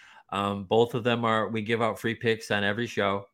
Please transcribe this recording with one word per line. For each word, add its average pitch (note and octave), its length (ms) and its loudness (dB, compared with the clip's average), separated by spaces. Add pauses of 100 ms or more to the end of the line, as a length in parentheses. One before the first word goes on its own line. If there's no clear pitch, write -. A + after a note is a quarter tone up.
(300)
Um, G2+ 320 -2
both A2+ 320 4
of A#2 80 -4
them A#2 220 0
are, A2 240 2
we A2+ 120 -4
give A2+ 220 0
out A2 160 0
free A2+ 160 -2
picks A2 380 -2
on G2+ 100 2
every G#2 240 0
show, G2+ 480 0